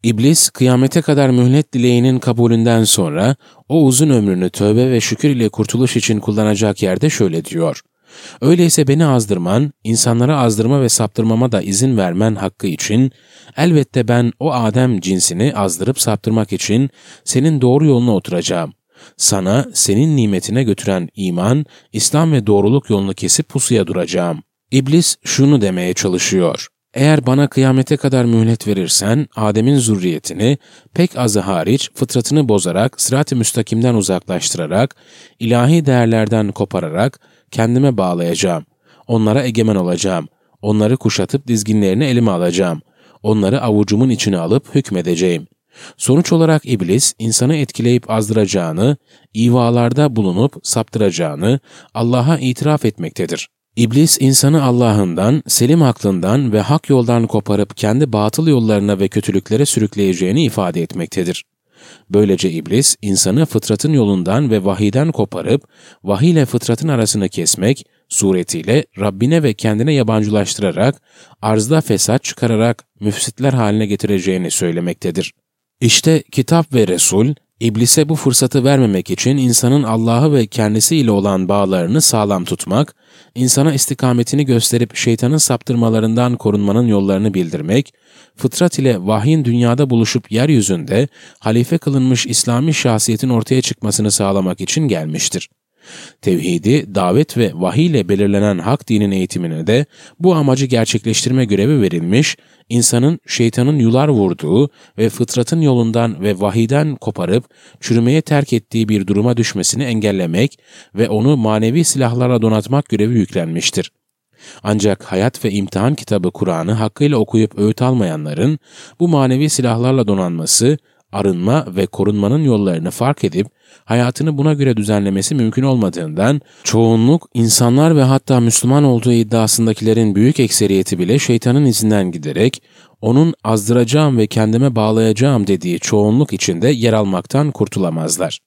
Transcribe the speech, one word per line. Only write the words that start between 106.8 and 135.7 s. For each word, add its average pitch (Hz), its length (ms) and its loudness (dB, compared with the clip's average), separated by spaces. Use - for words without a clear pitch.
koparıp 101 480 -4
çürümeye 123 420 2
terk 143 300 -2
ettiği 113 360 -2
bir 101 180 0
duruma 107 300 0
düşmesini 110 480 -2
engellemek 104 720 -2
ve 107 140 0
onu 120 280 2
manevi 113 480 0
silahlarla 123 580 0
donatmak 113 460 0
görevi 113 300 0
yüklenmiştir. 87 720 -4
Ancak 104 420 0
hayat 98 400 -2
ve 107 60 0
imtihan 101 440 -2
kitabı 90 360 -2
Kur'an'ı 87 420 -4
hakkıyla 117 440 0
okuyup 110 420 0
öğüt 107 240 0
almayanların 120 760 -2
bu 175 80 2
manevi 139 420 2
silahlarla 123 560 0
donanması, 95 720 0
arınma 98 540 0
ve 95 100 -2
korunmanın 104 560 -2
yollarını 95 480 0
fark 131 340 -2
edip 92 220 -2
hayatını 127 540 -2
buna 151 160 2
göre 131 220 2
düzenlemesi 101 580 0
mümkün 120 280 0
olmadığından, 101 800 0
çoğunluk 113 720 2
insanlar 123 640 2
ve 139 60 4
hatta 131 380 2
Müslüman 127 440 2
olduğu 120 280 2
iddiasındakilerin 110 1000 2
büyük 120 260 2
ekseriyeti 98 580 0
bile 95 200 0
şeytanın 127 460 2
izinden 107 480 0
giderek, 78 500 -2
onun 139 340 2
"azdıracağım 120 720 0
ve 107 80 2
kendime 113 500 0
bağlayacağım" 110 680 2
dediği 87 320 -2